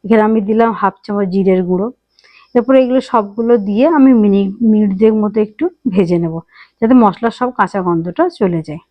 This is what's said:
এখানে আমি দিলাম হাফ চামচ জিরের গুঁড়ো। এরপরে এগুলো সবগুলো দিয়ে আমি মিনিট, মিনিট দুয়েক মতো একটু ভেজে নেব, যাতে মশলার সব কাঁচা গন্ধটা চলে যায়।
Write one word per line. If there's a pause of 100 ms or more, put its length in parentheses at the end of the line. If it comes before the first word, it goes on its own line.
এখানে
আমি (100)
দিলাম (100)
হাফ
চামচ
জিরের
গুঁড়ো। (680)
এরপরে
এগুলো (100)
সবগুলো (160)
দিয়ে (140)
আমি (120)
মিনিট, (200)
মিনিট
দুয়েক
মতো
একটু (280)
ভেজে
নেব, (420)
যাতে
মশলার
সব (100)
কাঁচা
গন্ধটা (140)
চলে
যায়।